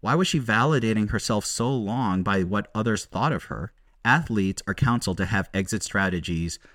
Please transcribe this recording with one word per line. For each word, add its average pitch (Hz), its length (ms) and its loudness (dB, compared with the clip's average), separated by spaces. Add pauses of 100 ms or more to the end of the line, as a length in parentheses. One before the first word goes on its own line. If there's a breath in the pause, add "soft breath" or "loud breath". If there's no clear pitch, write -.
Why 117 140 0
was 185 140 2
she 160 120 0
validating 113 680 2
herself 104 380 0
so 123 280 -2
long 107 480 0
by 95 200 2
what 98 320 -2
others 110 320 0
thought 139 260 0
of - 120 -4
her? - 280 -8 (320)
Athletes 117 640 2
are 98 80 -2
counseled 113 440 0
to 95 80 0
have 98 280 0
exit 98 280 -2
strategies 87 760 -2 (160 soft breath)